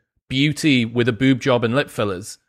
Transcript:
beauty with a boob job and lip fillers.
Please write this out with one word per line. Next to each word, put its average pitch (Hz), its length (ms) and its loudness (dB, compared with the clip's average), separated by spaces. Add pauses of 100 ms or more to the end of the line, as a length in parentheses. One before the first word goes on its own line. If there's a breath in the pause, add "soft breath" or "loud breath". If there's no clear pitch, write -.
(280)
beauty 135 560 2
with 117 240 0
a 127 40 2
boob 131 280 2
job 120 240 0
and 113 100 0
lip 143 160 -2
fillers. 101 480 -8 (100)